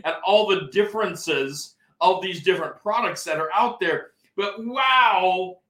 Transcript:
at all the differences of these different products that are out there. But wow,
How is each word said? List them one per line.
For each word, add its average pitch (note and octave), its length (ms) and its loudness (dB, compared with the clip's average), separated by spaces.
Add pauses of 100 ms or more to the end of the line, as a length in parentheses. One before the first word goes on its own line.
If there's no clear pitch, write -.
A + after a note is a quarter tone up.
at E3 200 -4
all G#3 220 4
the G3 260 0
differences E3+ 1040 -2 (260)
of F#3 220 4
these F3 200 -8
different E3 380 -2
products G#3 440 -2
that D#3+ 140 -2
are D#3 140 -4
out A#3 280 0
there. E3 320 -2 (240)
But G3+ 280 -4
wow, A3 920 2 (100)